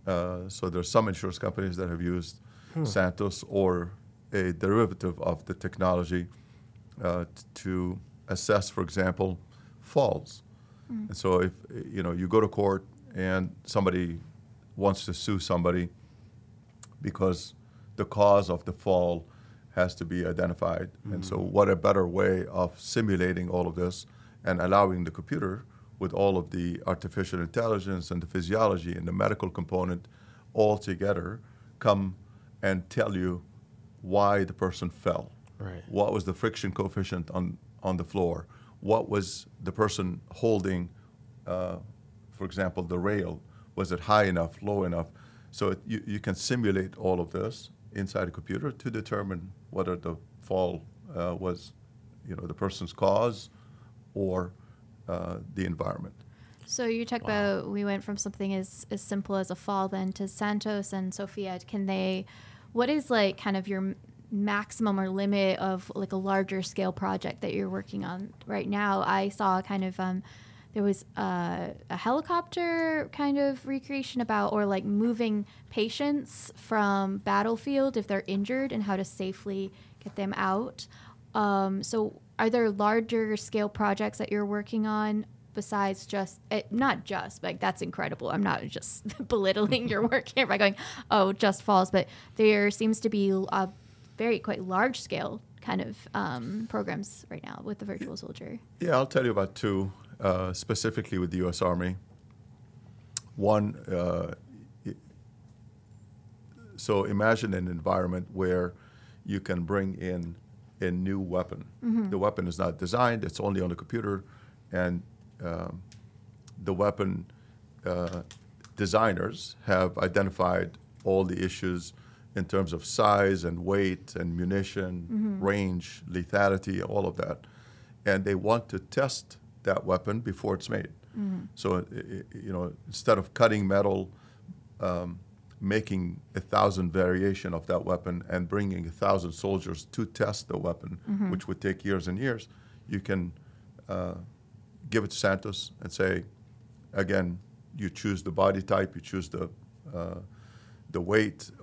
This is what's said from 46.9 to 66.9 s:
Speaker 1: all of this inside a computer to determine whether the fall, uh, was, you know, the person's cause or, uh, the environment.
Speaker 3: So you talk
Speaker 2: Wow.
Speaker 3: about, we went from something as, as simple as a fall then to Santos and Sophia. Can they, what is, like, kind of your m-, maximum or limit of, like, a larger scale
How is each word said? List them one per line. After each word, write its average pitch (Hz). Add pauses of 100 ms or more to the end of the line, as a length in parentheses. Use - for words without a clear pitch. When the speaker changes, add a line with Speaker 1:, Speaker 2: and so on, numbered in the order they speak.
Speaker 1:
all 92
of 85
this 98 (220)
inside 95
a -
computer 95
to -
determine 98 (180)
whether 92
the 82 (240)
fall, 90 (320)
uh, 87
was, 90 (540)
you 92
know, 90
the 80
person's 92
cause 101 (640)
or, 92 (560)
uh, 87 (180)
the 95
environment. - (520)
Speaker 3:
So 247
you 226
talk 233
Speaker 2:
Wow. - (320)
Speaker 3:
about, -
we 202
went 196
from 208
something 196
as, -
as 202
simple 196
as 185
a 185
fall 190
then 190
to 196
Santos 208
and 185
Sophia. 190
Can 196
they, 190 (480)
what 240
is, 302
like, 208
kind 196
of 190
your 196
m-, 190 (360)
maximum 208
or 190
limit 196
of, 190
like, 196
a 196
larger 190
scale 185